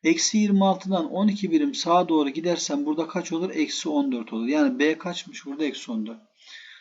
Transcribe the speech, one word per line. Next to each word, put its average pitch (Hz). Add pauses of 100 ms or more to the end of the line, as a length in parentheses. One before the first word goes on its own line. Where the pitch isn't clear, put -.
Eksi 165
yirmi 202
altıdan 185
on 202
iki 190
birim 147
sağa 170
doğru 156
gidersem 160
burada 156
kaç 170
olur? 170
Eksi 156
on 143
dört 117
olur. 113
Yani 139
B 156
kaçmış 170
burada? 143
Eksi 127
on 110
dört. 113 (600)